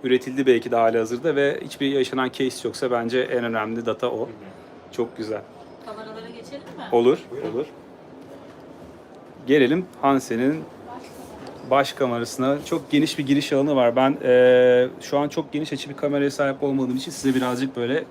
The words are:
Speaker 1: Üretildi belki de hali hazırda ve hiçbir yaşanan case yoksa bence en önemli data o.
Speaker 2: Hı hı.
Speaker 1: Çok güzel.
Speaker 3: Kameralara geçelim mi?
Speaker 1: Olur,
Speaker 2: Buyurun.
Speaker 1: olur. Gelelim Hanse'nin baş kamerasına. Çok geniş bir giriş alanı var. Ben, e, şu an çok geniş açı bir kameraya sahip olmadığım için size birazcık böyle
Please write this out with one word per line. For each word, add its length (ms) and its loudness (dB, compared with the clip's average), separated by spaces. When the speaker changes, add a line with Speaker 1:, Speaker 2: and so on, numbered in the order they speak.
Speaker 1:
Üretildi 420 2
belki 240 4
de 60 2
hali 220 4
hazırda 380 -2
ve 280 0
hiçbir 280 -4
yaşanan 400 0
case 360 -4
yoksa 220 -4
bence 300 0
en 240 -2
önemli 420 -4
data 240 -2
o. 80 -4
Speaker 2:
Hı 40 -4
hı. 40 -4
Speaker 1:
Çok 240 -4
güzel. 240 -6
Speaker 3:
Kameralara 420 -14
geçelim 320 -16
mi? 320 -16
Speaker 1:
Olur, 260 4
Speaker 2:
Buyurun. 240 -8
Speaker 1:
olur. 120 -4
Gelelim 400 4
Hanse'nin 600 0
baş 220 2
kamerasına. 720 -2
Çok 260 -6
geniş 280 2
bir 80 -4
giriş 260 2
alanı 240 2
var. 200 4
Ben, 260 4
e, 680 6
şu 180 -2
an 100 0
çok 240 -6
geniş 200 -4
açı 180 -8
bir 60 -12
kameraya 340 0
sahip 320 -2
olmadığım 340 0
için 140 -6
size 280 0
birazcık 380 -2
böyle 340 -2